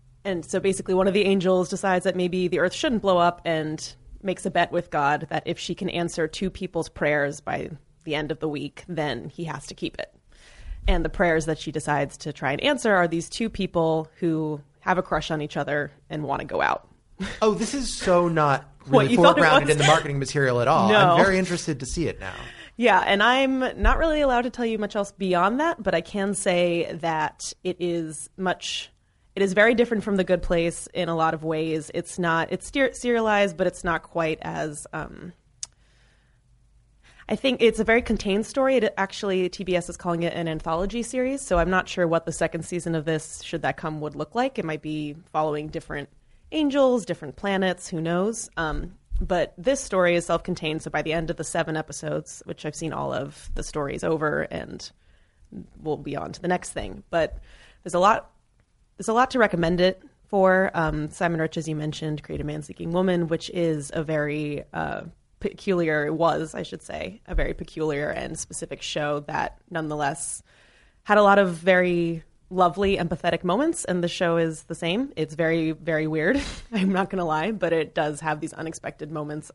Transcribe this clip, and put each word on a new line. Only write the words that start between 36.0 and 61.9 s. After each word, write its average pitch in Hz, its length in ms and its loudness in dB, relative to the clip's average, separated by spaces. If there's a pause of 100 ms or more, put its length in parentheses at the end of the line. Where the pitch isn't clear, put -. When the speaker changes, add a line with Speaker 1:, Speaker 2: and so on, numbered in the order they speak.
Speaker 1:
I 220 80 0
think 254 260 2
it's 226 180 6
a 208 40 0
very 226 180 4
contained 214 420 0
story. 262 320 2
It 220 220 2
actually, 190 500 -2
T 185 160 -8
B 180 120 0
S 170 120 -2
is 175 80 -12
calling 170 280 -2
it 170 100 -2
an 170 140 -4
anthology 170 540 -2
series, 254 380 -2
so 180 180 0
I'm 170 120 2
not 185 180 2
sure 180 180 0
what 165 200 0
the 165 60 -6
second 165 320 -2
season 170 300 -4
of 156 100 -2
this, 156 380 -4
should 160 200 -6
that 135 140 -2
come, 156 240 -6
would 147 140 -6
look 151 200 -8
like. 262 240 -2
It 185 60 -4
might 156 180 -6
be 151 340 -6 (160)
following 151 360 -2
different 151 420 -10 (420)
angels, 269 540 2
different 156 300 -8
planets, 190 520 0
who 165 120 -4
knows? 180 560 -2
Um, 151 380 -4 (260)
but 180 360 0
this 262 240 0
story 180 360 2
is 170 100 0
self-contained, 165 560 -2
so 156 80 -10
by 151 120 0
the 156 100 -4
end 160 180 -2
of 170 60 -6
the 160 80 -8
seven 160 320 -2
episodes, 151 680 -6
which 170 220 -12
I've 147 100 -6
seen 160 160 -6
all 139 200 -6
of, 143 420 -8
the - 80 -4
story's 143 420 -6
over 151 380 0
and - 480 -10 (920)
we'll 151 140 -4
be 147 200 -10
on - 160 -8
to - 100 -14
the 180 60 -4
next 180 240 -2
thing. - 380 -10
But 165 280 0 (460)
there's 175 100 -4
a 175 60 2
lot, 208 300 4 (680)
there's - 100 -4
a 220 40 2
lot 247 180 4
to 262 80 0
recommend 175 420 4
it 185 220 2 (260)
for. 190 460 4
Um, 151 360 0
Simon 170 300 -2
Rich, 156 160 -2
as 160 120 -6
you 156 80 -4
mentioned, 151 460 -4